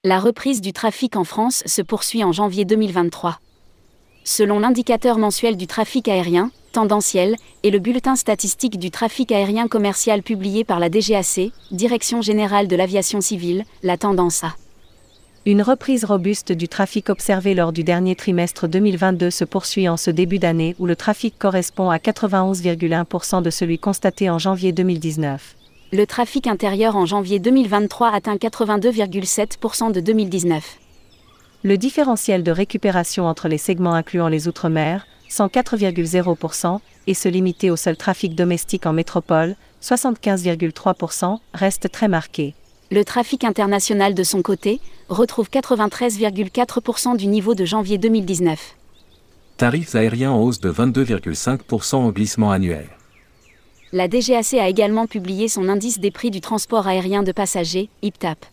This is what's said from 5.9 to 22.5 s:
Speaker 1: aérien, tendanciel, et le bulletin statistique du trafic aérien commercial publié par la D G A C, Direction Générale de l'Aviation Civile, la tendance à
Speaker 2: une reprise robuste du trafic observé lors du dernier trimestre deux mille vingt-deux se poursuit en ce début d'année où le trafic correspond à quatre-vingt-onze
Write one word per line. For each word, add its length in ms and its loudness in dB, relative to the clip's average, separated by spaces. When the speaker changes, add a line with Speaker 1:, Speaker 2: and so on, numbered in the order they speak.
Speaker 1:
aérien, 420 2
tendanciel, 640 2
et 60 6
le 100 2
bulletin 360 0
statistique 640 -2
du 120 -4
trafic 400 -2
aérien 380 2
commercial 540 0
publié 420 -2
par 160 0
la 80 2
D 140 2
G 120 0
A 80 2
C, 300 -2
Direction 520 0
Générale 440 2
de 100 2
l'Aviation 440 0
Civile, 460 -2
la 160 0
tendance 440 0
à 120 -6
Speaker 2:
une 160 4
reprise 460 2
robuste 460 0
du 140 -2
trafic 440 -2
observé 420 0
lors 220 2
du 100 -2
dernier 320 2
trimestre 520 -2
deux 100 0
mille 180 4
vingt-deux 340 2
se 140 -2
poursuit 420 -2
en 120 0
ce 120 0
début 280 2
d'année 400 0
où 80 -2
le 100 2
trafic 420 -2
correspond 520 0
à 80 2
quatre-vingt-onze 640 0